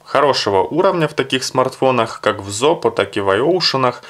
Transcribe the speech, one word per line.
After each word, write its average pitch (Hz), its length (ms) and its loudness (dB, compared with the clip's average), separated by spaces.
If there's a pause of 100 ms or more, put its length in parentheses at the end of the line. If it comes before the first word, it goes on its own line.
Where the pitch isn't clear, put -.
хорошего 123 580 2
уровня 170 460 0
в - 60 -14
таких 131 280 -2
смартфонах, 127 800 0
как 107 180 0
в 98 120 -12
Zoppo, 127 420 0
так 101 240 -2
и 107 40 -2
в 98 80 -2
iOcean. 131 680 0 (140)